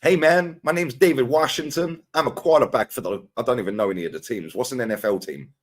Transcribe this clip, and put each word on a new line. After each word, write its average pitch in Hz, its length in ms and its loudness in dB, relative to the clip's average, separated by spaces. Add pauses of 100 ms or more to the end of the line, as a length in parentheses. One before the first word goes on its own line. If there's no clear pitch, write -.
Hey, 180 140 4
man, 170 460 2
my 151 100 -2
name's 170 220 -2
David 135 340 4
Washington. 156 720 -2 (120)
I'm 156 120 2
a - 40 0
quarterback 135 600 2
for 117 120 -8
the, 92 340 -6
I 117 60 -6
don't 123 160 0
even 101 180 -4
know 104 140 0
any 90 160 -4
of 80 80 -8
the 80 60 -12
teams. 85 340 -10
What's 120 180 -6
an 127 80 -6
N 113 120 -2
F 104 120 -6
L 101 140 0
team? 71 320 -12 (120)